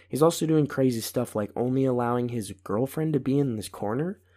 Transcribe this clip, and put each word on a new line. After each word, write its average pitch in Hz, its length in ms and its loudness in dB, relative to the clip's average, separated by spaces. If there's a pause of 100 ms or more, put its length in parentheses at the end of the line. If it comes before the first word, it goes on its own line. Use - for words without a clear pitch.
He's 127 140 0
also 165 240 4
doing 156 220 4
crazy 127 340 2
stuff, - 340 -4
like 104 220 -4
only 127 260 0
allowing 123 460 0
his 107 240 -6 (100)
girlfriend 135 500 -2
to 143 60 2
be 131 180 0
in 135 200 0
this 98 100 -8
corner. 135 540 -4 (160)